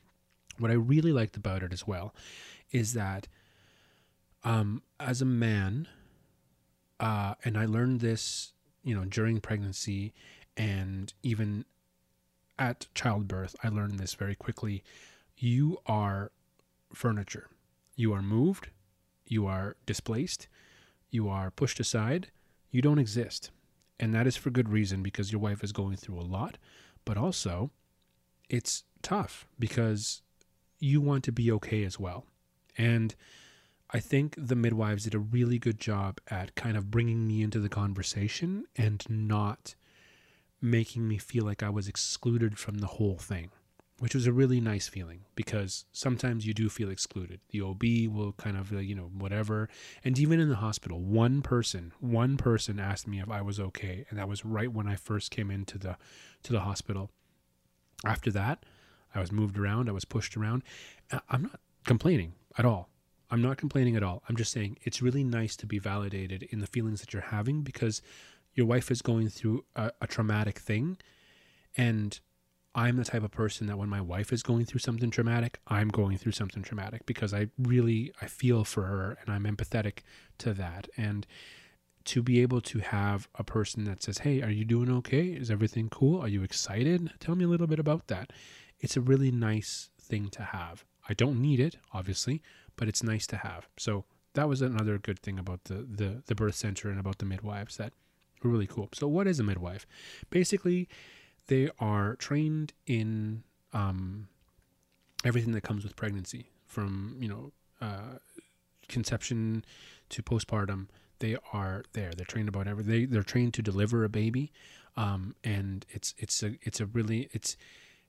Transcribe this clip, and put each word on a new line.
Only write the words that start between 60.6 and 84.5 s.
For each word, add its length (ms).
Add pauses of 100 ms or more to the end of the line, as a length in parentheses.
I, 100 (100)
I'm 120
not 180 (240)
complaining 500 (240)
at 80
all. 240 (400)
I'm 120
not 160
complaining 360
at 80
all. 260
I'm 80
just 160
saying 300
it's 200
really 200
nice 340
to 100
be 120
validated 640
in 160
the 60
feelings 340
that 120
you're 100
having, 400
because 400 (520)
your 120
wife 240
is 120
going 260
through 360 (120)
a, 240
a 60
traumatic 520
thing, 380 (800)
and 420 (560)
I'm 220
the 80
type 180
of 80
person 360
that 100
when 120
my 120
wife 320
is 100
going 220
through 160
something 300
traumatic, 580
I'm 200
going 280
through 160
something 300
traumatic, 440
because 280
I 140 (100)
really, 540 (100)
I 40
feel 380
for 200
her, 360
and 100
I'm 140
empathetic 540 (400)
to 160
that. 420
And 300 (800)
to 160
be 180
able 220
to 160
have 560
a 100
person 400
that 180
says, 160
"Hey, 220
are 100